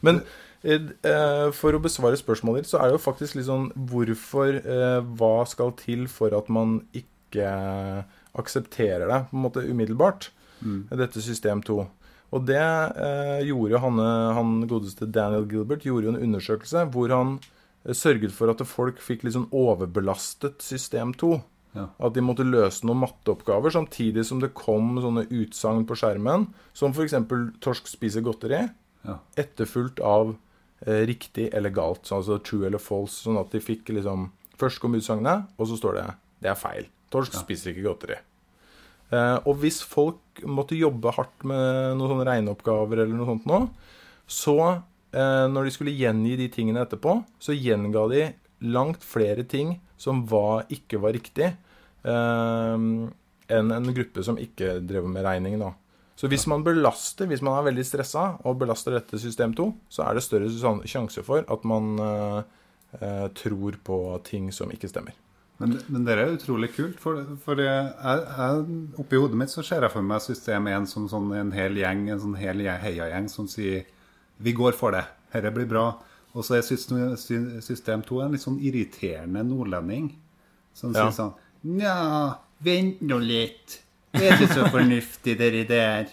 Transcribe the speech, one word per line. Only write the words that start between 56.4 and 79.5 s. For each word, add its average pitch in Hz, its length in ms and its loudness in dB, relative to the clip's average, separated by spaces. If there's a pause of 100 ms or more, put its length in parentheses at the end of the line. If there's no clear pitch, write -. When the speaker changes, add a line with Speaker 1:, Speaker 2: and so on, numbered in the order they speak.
Speaker 1:
man 151 180 0
belaster, 165 600 2
hvis 139 160 -2
man 135 160 0
er 143 140 2
veldig 127 120 0
stresset 147 600 -4
og 127 140 0
belaster 123 340 -2
dette 113 260 -4
system 113 360 -2
to, 185 180 0 (180)
så - 180 -4
er 110 60 2
det 113 80 0
større 107 280 0
san-, 113 320 0
sjanse 117 420 -6
for 147 240 0
at 110 160 -4
man, 110 240 0 (100)
eh, 104 440 -2 (580)
eh, 101 280 -4
tror 98 560 -6
på 95 140 -2 (240)
ting 98 300 -6
som - 180 -8
ikke - 180 -10
stemmer. - 280 -10 (440)
Speaker 2:
Men, 120 160 0 (120)
men 123 160 0
det 117 120 4
er 131 200 2
utrolig 120 380 -2
kult, 170 240 -4
for, 160 220 -4 (160)
for 143 180 -4
det, 139 120 2
jeg, 135 600 0
jeg, 135 360 0 (360)
oppi 135 180 0
hodet 127 220 4
mitt 135 120 0
så 165 140 -8
ser 165 180 0
jeg 110 100 4
for 107 100 -2
meg 104 180 0
system 104 460 -2
en 101 200 -2
som 107 220 -6
sånn 101 260 -2
en 101 180 -2
hel 98 240 -2
gjeng, 98 340 0
en 104 100 -4
sånn 101 160 -4
hel 98 220 -4
gje-, 92 220 -2
heiagjeng 90 500 -4
som 104 160 -8
sier, 95 380 -4 (560)
"Vi 117 120 0
går 120 220 4
for 120 160 0
det, 92 140 -2 (280)
herre 107 220 -2
blir 120 140 -2
bra." 110 160 2 (500)
Og 120 80 -6
så 123 140 0
er 120 60 4
system, 123 520 -2
sy-, 117 460 -4
system 110 420 -4
to 127 200 -4
en 143 100 -2
litt 143 80 -2
sånn 135 180 -4
irriterende 101 840 -2
nordlending 117 640 -2 (720)